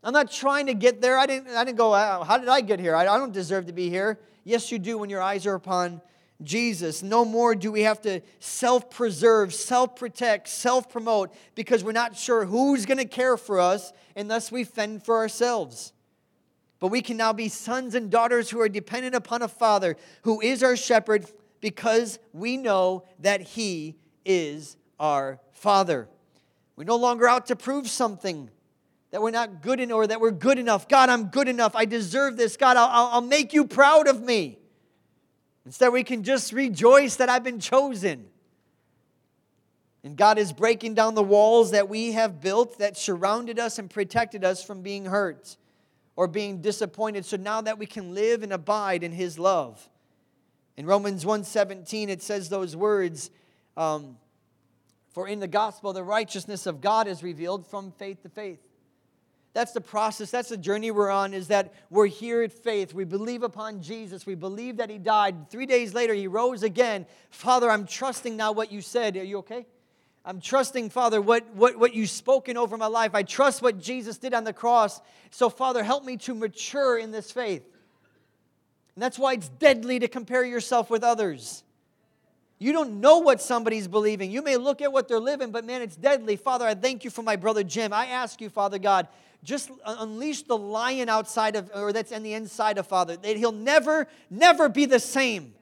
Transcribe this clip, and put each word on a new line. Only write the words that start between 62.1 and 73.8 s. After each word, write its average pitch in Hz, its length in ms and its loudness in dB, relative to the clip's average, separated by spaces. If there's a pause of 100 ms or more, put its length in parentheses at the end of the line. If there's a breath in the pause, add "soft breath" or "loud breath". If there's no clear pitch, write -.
at 226 100 -2
faith. 202 420 -6
We 190 120 -8
believe 220 360 -6
upon 214 400 -10
Jesus. 190 440 -14
We 190 100 -8
believe 208 400 -10
that 226 140 -6
he 214 80 -14
died. 196 520 0
Three 247 160 -10
days 240 280 0
later, 233 200 0
he 196 140 -4
rose 226 340 -2
again. 208 440 0 (240 soft breath)
"Father, 240 420 2
I'm 208 160 0
trusting 240 480 -8
now 214 160 -2
what 220 180 -4
you 202 120 -12
said." 220 340 -2
Are 190 80 -8
you 196 140 -10
okay? 220 280 -12 (600)
"I'm 185 160 -12
trusting, 254 480 -2
Father, 226 320 0
what, 226 340 0
what, 233 240 4
what 240 140 4
you've 220 160 -2
spoken 262 480 0
over 226 180 -2
my 220 120 -2
life. 220 280 0
I 202 80 2
trust 269 380 2
what 226 180 2
Jesus 226 380 -10